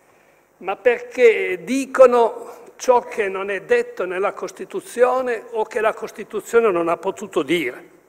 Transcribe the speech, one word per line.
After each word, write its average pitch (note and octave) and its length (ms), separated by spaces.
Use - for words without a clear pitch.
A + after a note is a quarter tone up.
ma G3 180
perché G3 840
dicono B3 1120
ciò B3 240
che G#3+ 280
non F#3+ 220
è F#3 100
detto A#3+ 460
nella F#3 260
Costituzione A#3 1160
o A3 140
che A3 180
la G#3+ 100
Costituzione A3+ 800
non E3+ 180
ha E3 80
potuto F#3+ 460
dire. C#3+ 460